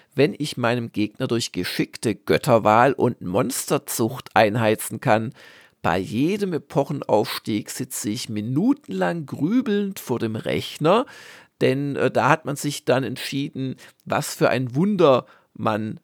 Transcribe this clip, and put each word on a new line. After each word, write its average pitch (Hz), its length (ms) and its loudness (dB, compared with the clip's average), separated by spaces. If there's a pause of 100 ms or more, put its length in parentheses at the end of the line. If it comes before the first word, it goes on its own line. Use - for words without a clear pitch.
(160)
wenn 156 220 2
ich - 180 -6
meinem 120 380 0
Gegner 107 340 -2
durch 120 240 -2
geschickte - 640 -4
Götterwahl 110 800 4
und - 280 0
Monsterzucht 127 1120 -2
einheizen 107 680 2
kann? 113 320 2 (480)
Bei 87 160 0
jedem 170 560 -2
Epochenaufstieg 127 1160 -2
sitze - 400 -8
ich 113 200 -6
minutenlang 170 960 -2
grübelnd 202 720 -2
vor 117 200 -2
dem 110 180 -4
Rechner, 151 680 0 (560)
denn, 135 360 0
äh, 127 120 2
da 120 200 2
hat 160 160 2
man 143 100 -4
sich - 300 -6
dann 131 180 2
entschieden, 131 720 -6 (300)
was - 300 -4
für 156 140 2
ein 123 240 -2
Wunder 165 520 4 (280)
man 110 500 -4